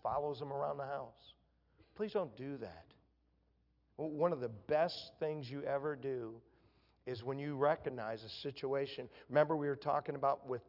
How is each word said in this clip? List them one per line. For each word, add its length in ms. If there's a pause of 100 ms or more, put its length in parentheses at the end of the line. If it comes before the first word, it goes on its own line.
follows 360
them 120
around 260
the 80
house. 480 (600)
Please 180
don't 240
do 200
that. 280 (1120)
W-, 180
one 160
of 80
the 80
best 720
things 300
you 140
ever 320
do 400 (680)
is 180
when 140
you 180
recognize 680
a 60
situation. 800 (180)
Remember 300
we 100
were 80
talking 400
about 320
with 220